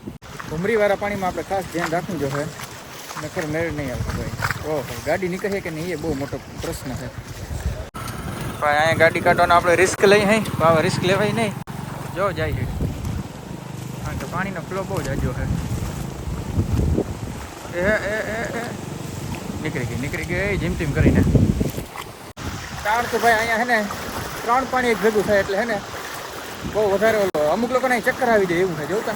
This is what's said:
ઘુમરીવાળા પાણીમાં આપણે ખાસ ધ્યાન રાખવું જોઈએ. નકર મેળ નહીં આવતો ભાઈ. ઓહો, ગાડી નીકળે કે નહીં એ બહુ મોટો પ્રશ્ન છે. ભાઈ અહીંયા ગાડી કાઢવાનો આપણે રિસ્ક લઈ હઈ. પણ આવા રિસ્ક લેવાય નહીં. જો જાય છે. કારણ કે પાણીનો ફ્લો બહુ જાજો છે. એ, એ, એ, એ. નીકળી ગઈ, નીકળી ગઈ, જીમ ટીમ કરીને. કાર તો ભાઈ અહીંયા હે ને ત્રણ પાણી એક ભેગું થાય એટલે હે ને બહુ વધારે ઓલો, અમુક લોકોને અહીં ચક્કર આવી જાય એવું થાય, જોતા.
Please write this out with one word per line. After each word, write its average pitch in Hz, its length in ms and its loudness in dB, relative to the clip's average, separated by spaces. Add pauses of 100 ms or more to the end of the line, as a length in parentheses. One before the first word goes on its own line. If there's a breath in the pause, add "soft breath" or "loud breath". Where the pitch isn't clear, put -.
(500)
ઘુમરીવાળા 196 460 2
પાણીમાં 202 320 -2
આપણે 175 160 -2
ખાસ 190 200 -2 (100)
ધ્યાન 165 180 -2
રાખવું 170 280 -2
જોઈએ. 143 260 -2 (800)
નકર 160 220 -4
મેળ 160 260 0
નહીં 147 200 -4
આવતો 117 260 -4
ભાઈ. 117 140 -4 (340)
ઓહો, 147 180 -2 (220)
ગાડી 180 220 2
નીકળે 190 340 -2
કે 180 80 -6
નહીં 165 240 -4
એ - 20 -4
બહુ 156 180 -2
મોટો 135 260 -4 (220)
પ્રશ્ન 147 340 -6
છે. 123 120 -6 (1500)
ભાઈ 147 180 4
અહીંયા 160 160 4
ગાડી 165 260 4
કાઢવાનો 175 360 6
આપણે 175 200 6
રિસ્ક 185 300 4
લઈ 202 200 8
હઈ. 214 140 6
પણ - 260 0
આવા 165 140 8
રિસ્ક 180 240 2
લેવાય 196 300 2
નહીં. 214 200 0 (640)
જો 190 160 0
જાય 156 220 -2
છે. - 120 0 (1400)
કારણ 143 120 -6
કે - 80 -6
પાણીનો 175 360 -4
ફ્લો 185 220 -4
બહુ 185 180 -4
જાજો 135 320 -2
છે. - 120 -4 (2250)
એ, - 20 0
એ, 202 360 2 (140)
એ, 220 80 -4 (160)
એ. 233 80 -4 (1000)
નીકળી 151 220 -4
ગઈ, 117 160 -4
નીકળી 160 240 -4
ગઈ, 185 320 0
જીમ 170 180 -2
ટીમ 151 160 -2
કરીને. - 560 6 (1400)
કાર 233 240 2
તો 233 80 2
ભાઈ 233 140 6
અહીંયા 226 240 2
હે 226 60 4
ને 233 220 2 (580)
ત્રણ 254 280 2
પાણી 254 160 2
એક 208 160 2
ભેગું 214 200 6
થાય 208 160 4
એટલે 196 180 0
હે 233 80 2
ને 220 140 0 (920)
બહુ 208 180 4
વધારે 214 260 6
ઓલો, 196 220 2
અમુક 190 320 4
લોકોને 254 220 4
અહીં 226 100 2
ચક્કર 254 260 2
આવી 214 160 6
જાય 170 120 2
એવું 180 200 2
થાય, 151 80 -6
જોતા. 214 300 -2